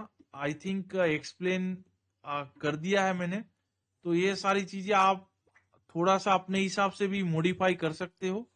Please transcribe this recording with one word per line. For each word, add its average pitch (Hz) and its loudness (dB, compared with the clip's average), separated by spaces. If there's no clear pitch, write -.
I 143 -4
think, 190 -6
आ, 185 4
एक्सप्लेन, 180 -2
आ, 143 -6
कर 151 0
दिया 190 2
है 190 0
मैंने। 180 -4
तो 170 0
ये 190 2
सारी 196 0
चीजें 196 -4
आप 190 4
थोड़ा 180 4
सा 196 0
अपने 185 0
हिसाब 196 0
से 202 -2
भी 196 -2
मॉडिफाई 180 2
कर 165 -2
सकते 180 -8
हो। 208 -6